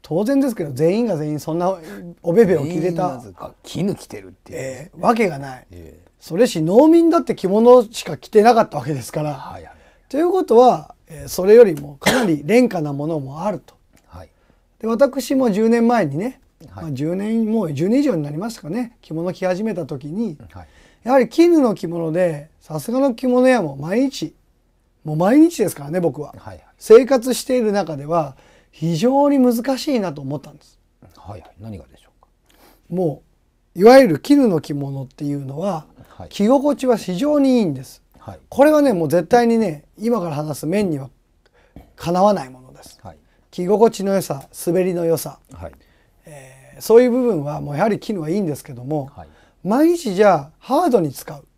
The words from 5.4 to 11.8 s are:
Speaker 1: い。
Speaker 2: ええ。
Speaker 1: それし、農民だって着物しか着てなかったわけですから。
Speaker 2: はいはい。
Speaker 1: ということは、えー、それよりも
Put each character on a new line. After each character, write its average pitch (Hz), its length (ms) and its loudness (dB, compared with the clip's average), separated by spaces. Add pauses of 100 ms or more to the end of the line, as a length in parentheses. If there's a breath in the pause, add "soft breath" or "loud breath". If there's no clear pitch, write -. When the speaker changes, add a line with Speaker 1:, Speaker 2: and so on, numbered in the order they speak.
Speaker 1:
い。 120 120 -20
Speaker 2:
え 82 320 -20
え。 - 80 -20 (100)
Speaker 1:
そ - 160 -12
れ 233 100 4
し、 175 160 -4
農 214 260 6
民 330 220 6
だ 339 80 2
っ - 40 0
て - 120 -4
着 - 140 -6
物 233 340 6
し - 220 -10
か 165 120 -10
着 - 120 -20
て 214 140 4
な 226 120 6
か 226 80 4
っ 226 60 0
た - 100 -8
わ - 60 -10
け 151 100 -4
で 127 80 -8
す - 100 -14
か 156 100 -6
ら。 147 120 -6
Speaker 2:
は 95 240 -16
い 85 60 -20
は - 60 -20
い。 - 40 -20 (340 soft breath)
Speaker 1:
と - 80 -8
い 302 60 0
う 349 80 2
こ 370 140 0
と 240 120 2
は、 226 380 4 (140)
え 147 160 -18
ー、 139 40 -14
そ 185 180 -4
れ 208 80 8
よ 240 100 12
り 165 140 0
も 143 180 -16